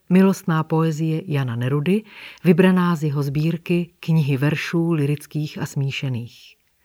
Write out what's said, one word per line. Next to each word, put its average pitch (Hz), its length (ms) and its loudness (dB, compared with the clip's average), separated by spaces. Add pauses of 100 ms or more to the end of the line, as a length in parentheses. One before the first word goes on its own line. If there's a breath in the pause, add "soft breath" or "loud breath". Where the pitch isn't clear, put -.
(120)
Milostná 180 520 4
poezie 160 580 0 (100)
Jana 131 240 -2
Nerudy, 147 460 0 (420 loud breath)
vybraná 180 520 4
z 147 60 -6
jeho 147 200 -2
sbírky 165 760 -2
Knihy 147 360 2
veršů 151 560 0
lyrických 151 680 -2
a 147 80 -4
smíšených. 131 920 -6 (280)